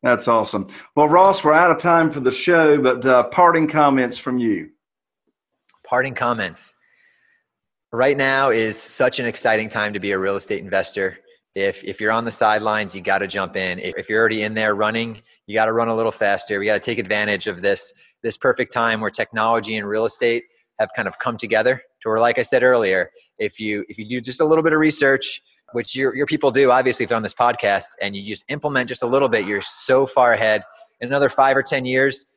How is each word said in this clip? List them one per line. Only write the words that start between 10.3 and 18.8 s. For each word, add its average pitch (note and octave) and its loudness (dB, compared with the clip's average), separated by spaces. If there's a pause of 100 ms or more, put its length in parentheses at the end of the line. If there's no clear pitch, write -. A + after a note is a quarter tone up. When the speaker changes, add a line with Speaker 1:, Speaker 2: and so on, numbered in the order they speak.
Speaker 2:
estate G2 -6
investor. F#2+ -4 (360)
If, G2 -4
if - -12
you're G#2+ 0
on A2+ 0
the A#2 -6
sidelines, G#2+ 0
you G2 -12
gotta G2 -2
jump F#2+ -6
in. F#2 -4
If, - -8
if F#2 -12
you're G#2+ 0
already A2 0
in G#2+ -6
there G#2+ 0
running, A2 -4 (240)
you G#2 -8
gotta A2 0
run A#2 0
a A2+ -2
little A2+ 0
faster. G2+ -2
We G2+ -4
gotta G#2 0
take A#2 -6
advantage G#2 -2
of F2+ -8
this, G2 -2 (300)
this A2+ -6
perfect B2+ -2
time A2+ -2